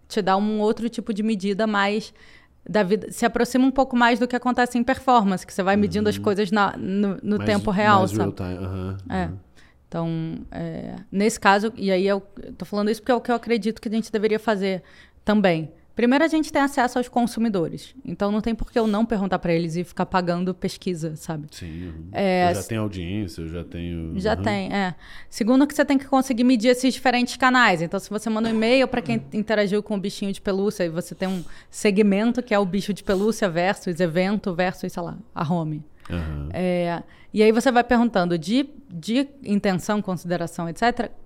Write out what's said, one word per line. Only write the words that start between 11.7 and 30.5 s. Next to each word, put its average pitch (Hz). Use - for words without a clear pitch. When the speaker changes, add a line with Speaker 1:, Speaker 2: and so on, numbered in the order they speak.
Speaker 1:
e 190
aí 190
eu 196
tô 180
falando 208
isso 214
porque 254
é -
o 220
que 233
eu 240
acredito 226
que -
a 202
gente 220
deveria 214
fazer 190
também. 185
Primeiro, 254
a 320
gente 311
tem 285
acesso 262
aos 247
consumidores. 196
Então, 202
não 214
tem 226
por -
que 247
eu 220
não 214
perguntar 190
pra 175
eles 165
e 180
ficar -
pagando 180
pesquisa, 165
sabe? 151
Speaker 2:
Sim, 87
uhum. 80
Speaker 1:
É, 180
Speaker 2:
Eu 170
já 98
Speaker 1:
s- -
Speaker 2:
tenho 113
audiência, 95
eu 80
já 85
tenho, 85
Speaker 1:
Já 208
Speaker 2:
uhum. 98
Speaker 1:
tem, 202
é. 190
Segundo, 262
que 294
você 285
tem 277
que 269
conseguir 262
medir 247
esses 247
diferentes 247
canais. 240
Então, 180
se -
você 214
manda 220
um 226
e-mail 240
pra 254
quem 143
Speaker 2:
Uhum. -
Speaker 1:
interagiu 208
com 214
o 190
bichinho 196
de -
pelúcia 196